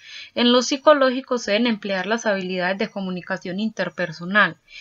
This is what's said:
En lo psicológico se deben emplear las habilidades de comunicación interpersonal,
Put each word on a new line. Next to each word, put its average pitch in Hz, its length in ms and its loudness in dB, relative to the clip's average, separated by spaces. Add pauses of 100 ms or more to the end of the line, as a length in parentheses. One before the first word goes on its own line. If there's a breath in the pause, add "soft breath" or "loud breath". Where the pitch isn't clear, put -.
(360 loud breath)
En 240 160 4
lo 247 100 6
psicológico 262 760 2
se 233 140 -6
deben 226 160 2
emplear 196 380 -2
las 220 200 -2
habilidades 185 520 -2
de 208 120 -2
comunicación 185 680 -6
interpersonal, 180 1000 0 (240 loud breath)